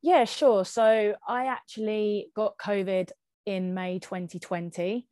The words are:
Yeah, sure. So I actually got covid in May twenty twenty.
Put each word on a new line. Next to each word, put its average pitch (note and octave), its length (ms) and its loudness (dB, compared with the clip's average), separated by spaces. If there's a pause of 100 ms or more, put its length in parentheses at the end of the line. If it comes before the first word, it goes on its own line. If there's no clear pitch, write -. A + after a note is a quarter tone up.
Yeah, D#4 220 6
sure. A3 400 4
So A3 500 4 (120)
I B3 200 -2
actually G#3+ 880 -4
got G#3+ 240 -2
covid F#3+ 520 -2 (360)
in F#3 280 -4
May F#3 240 -4
twenty F3+ 400 -8
twenty. F3 720 -6